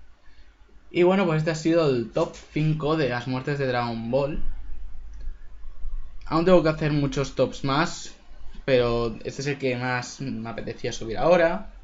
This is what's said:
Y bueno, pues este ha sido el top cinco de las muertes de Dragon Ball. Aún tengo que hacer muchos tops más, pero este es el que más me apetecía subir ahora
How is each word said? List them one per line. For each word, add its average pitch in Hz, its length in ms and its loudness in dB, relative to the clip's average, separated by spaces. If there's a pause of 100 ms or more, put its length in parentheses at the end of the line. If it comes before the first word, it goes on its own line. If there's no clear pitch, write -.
(920)
Y 175 120 4
bueno, 190 240 6
pues 156 100 2
este 156 140 0
ha 156 40 -2
sido 160 320 4
el 120 240 0
top 165 240 -2 (160)
cinco 156 460 0
de 135 120 2
las 120 180 -4
muertes 131 320 -2
de 135 80 0
Dragon 117 420 -2
Ball. 143 320 0 (1800)
Aún 165 200 2
tengo 180 180 8
que 156 60 2
hacer 156 220 0
muchos 143 440 0
tops - 280 0
más, 143 520 -2 (500)
pero 117 580 2
este - 180 -8
es 139 60 -4
el 135 120 -2
que 127 180 0
más 123 420 -4
me 113 300 -6
apetecía 113 420 -6
subir 113 280 -6
ahora 170 520 4 (120)